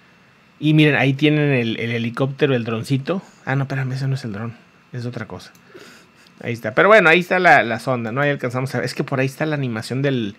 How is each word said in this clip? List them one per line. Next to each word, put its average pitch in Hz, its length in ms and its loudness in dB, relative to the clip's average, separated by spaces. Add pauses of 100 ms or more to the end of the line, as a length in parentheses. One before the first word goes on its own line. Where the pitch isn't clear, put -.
(600)
Y 151 140 2
miren, 151 220 4
ahí 135 180 2
tienen 147 380 2
el, 117 280 0
el 117 120 -4
helicóptero, 135 600 -2
el 120 100 -2
droncito. 135 580 -4 (220)
Ah, 131 120 -2
no, 139 80 -2
espérame, 135 280 -6
ese 135 160 -6
no 135 60 -2
es 131 100 -8
el 113 80 -8
dron, 113 220 -10 (380)
es 120 140 -10
otra 117 200 -10
cosa. - 260 -16 (880)
Ahí 120 100 -6
está. 113 220 -6
Pero 170 140 4
bueno, 202 200 8
ahí 170 120 6
está 185 180 -2
la, 160 240 6
la 113 160 -2
sonda, 117 340 -4
¿no? 131 80 -4
Ahí 143 100 0
alcanzamos 131 440 -4
a 127 40 -2
ver. - 60 -4
Es 127 100 -6
que - 100 -4
por 135 160 -4
ahí 131 60 2
está 139 200 -4
la 156 80 -2
animación 123 480 -4
del, 123 360 -2